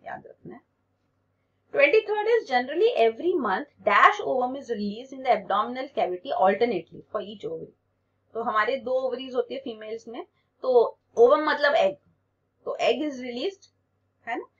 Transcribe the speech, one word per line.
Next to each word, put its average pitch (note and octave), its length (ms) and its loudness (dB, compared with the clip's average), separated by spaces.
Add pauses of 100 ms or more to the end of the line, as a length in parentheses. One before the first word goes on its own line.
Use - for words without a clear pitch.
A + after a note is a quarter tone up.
याद - 220 -14
रखना - 280 -20
है। - 60 -20 (1120)
ट्वेंटी D4 280 6
थर्ड G#4 280 -2
is A4 220 0
generally C#4+ 400 2 (100)
every A3+ 320 2 (100)
month G#3 460 -4
dash B3+ 360 4
ovum C4 320 -2
is A#3+ 140 -14
released G#3+ 440 -6
in C4 80 -14
the B3+ 100 2
abdominal A3 560 -2 (100)
cavity F3+ 440 -4
alternately G3 600 0 (100)
for G#3 100 -6
each G3+ 220 -16
ovary। D#3+ 300 -12 (600)
तो A3+ 80 -6
हमारे A3+ 340 -2
दो B3 160 -6
ओवरीज C4 420 -4
होती B3+ 200 -4
है C4+ 60 -8
females A3 480 -12
में, C4+ 180 -14 (360)
तो B3 360 4 (180)
ovum D4 340 6
मतलब D4 240 2
एग, G3 220 2 (680)
तो - 120 -6
एग A#3+ 260 0
is C#4+ 180 -6
released, B3+ 460 -8 (600)
है A#3+ 100 -6
ना, A#4 60 -12 (160)